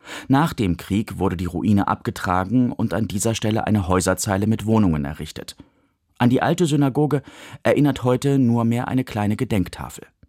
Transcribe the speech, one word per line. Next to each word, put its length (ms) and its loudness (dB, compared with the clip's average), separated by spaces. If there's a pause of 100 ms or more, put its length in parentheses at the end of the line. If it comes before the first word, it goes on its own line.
(280)
Nach 260 2
dem 240 -2
Krieg 400 -4
wurde 180 0
die 80 -4
Ruine 440 0
abgetragen 840 0
und 220 -4
an 120 -2
dieser 280 -2
Stelle 320 -2
eine 200 2
Häuserzeile 600 0
mit 180 0
Wohnungen 400 2
errichtet. 520 -12 (600)
An 140 2
die 100 4
alte 240 2
Synagoge 580 2 (400)
erinnert 400 2
heute 360 2
nur 260 4
mehr 240 0
eine 160 0
kleine 320 -2
Gedenktafel. 720 -4 (220)